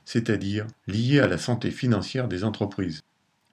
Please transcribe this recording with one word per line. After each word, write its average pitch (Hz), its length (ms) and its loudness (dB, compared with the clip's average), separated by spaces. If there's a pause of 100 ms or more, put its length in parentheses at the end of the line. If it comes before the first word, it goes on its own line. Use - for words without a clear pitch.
c'est-à-dire 104 600 -2 (220)
liée 117 320 4
à 120 80 6
la 90 100 0
santé 107 320 -2
financière 113 580 0
des 92 160 -4
entreprises. 98 600 -4 (500)